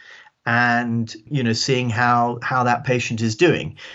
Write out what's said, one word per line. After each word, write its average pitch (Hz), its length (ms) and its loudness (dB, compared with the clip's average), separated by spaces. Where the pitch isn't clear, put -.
and, 120 680 0
you 143 160 -2
know, 117 120 2
seeing 123 360 0
how, 120 540 2
how 123 220 0
that 120 180 0
patient 120 380 -2
is 113 160 -2
doing. 117 400 2